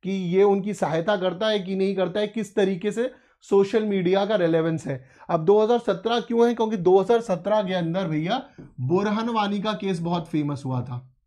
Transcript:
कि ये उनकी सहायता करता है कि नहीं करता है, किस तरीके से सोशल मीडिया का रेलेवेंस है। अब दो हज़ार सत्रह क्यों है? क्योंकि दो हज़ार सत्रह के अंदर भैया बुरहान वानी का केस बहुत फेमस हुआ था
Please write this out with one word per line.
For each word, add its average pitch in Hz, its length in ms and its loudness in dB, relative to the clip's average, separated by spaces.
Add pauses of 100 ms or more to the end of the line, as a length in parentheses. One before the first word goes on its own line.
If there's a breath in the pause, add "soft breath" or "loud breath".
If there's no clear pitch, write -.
कि 180 60 -4
ये 190 320 2
उनकी 202 320 2
सहायता 170 420 0
करता 185 320 -2
है 208 120 0
कि 190 160 -6
नहीं 190 200 0
करता 185 240 -2
है, 214 60 0
किस 208 280 -8
तरीके 196 380 0
से 240 180 -4 (320 soft breath)
सोशल 202 420 2
मीडिया 196 420 2
का 214 100 0
रेलेवेंस 165 500 0
है। 135 180 -8 (260 loud breath)
अब 165 140 0
दो 208 180 6
हज़ार 233 160 2
सत्रह 226 420 -2
क्यों 233 280 2
है? 240 60 0
क्योंकि 220 220 -2
दो 180 220 4
हज़ार 226 220 4
सत्रह 202 420 -2
के 185 120 -2
अंदर 175 320 -2
भैया 165 360 -2 (380 loud breath)
बुरहान 208 480 0
वानी 202 320 -2
का 214 120 -2
केस 196 280 -4
बहुत 170 280 -4
फेमस 147 360 -4
हुआ 131 180 -4
था - 340 -12 (100)